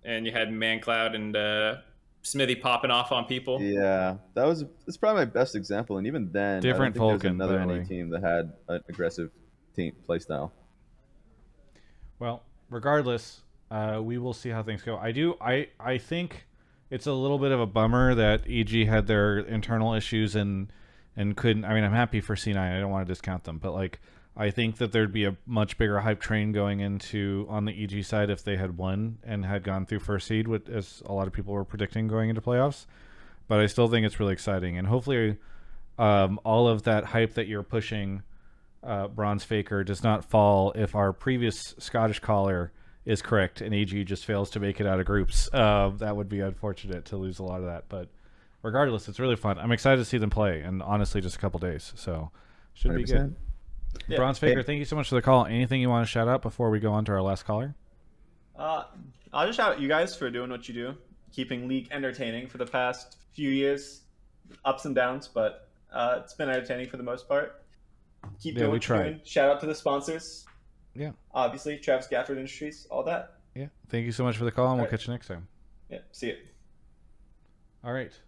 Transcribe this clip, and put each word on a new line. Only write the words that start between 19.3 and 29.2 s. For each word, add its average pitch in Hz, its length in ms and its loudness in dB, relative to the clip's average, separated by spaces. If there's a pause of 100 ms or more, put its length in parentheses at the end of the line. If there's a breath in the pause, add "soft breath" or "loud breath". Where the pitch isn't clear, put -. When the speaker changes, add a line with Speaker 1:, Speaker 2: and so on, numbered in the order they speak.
Speaker 3:
internal 110 560 0
issues 107 420 0
and, 101 340 0 (460 soft breath)
and 101 200 -2
couldn't. 110 280 2
I 110 100 0
mean, 110 100 4
I'm 101 100 4
happy 117 260 2
for 104 160 -4
C 107 160 -2
nine. 92 240 0
I - 40 0
don't 98 100 -2
wanna 95 160 -2
discount 92 380 -6
them, 80 140 -8
but, 90 140 -6
like, 92 260 -4 (360 soft breath)
I 107 160 -2
think 113 280 0
that 113 140 -2
there'd 107 200 4
be 107 140 2
a 95 180 -2
much 107 320 0
bigger 104 240 2
hype 104 180 0
train 107 340 0
going 101 280 0
into 101 680 -2
on 107 160 -2
the 107 60 -4
E 104 140 -6
G 98 160 -4
side 104 280 0
if 98 120 -2
they 101 140 -2
had 92 220 -4
won 104 440 -2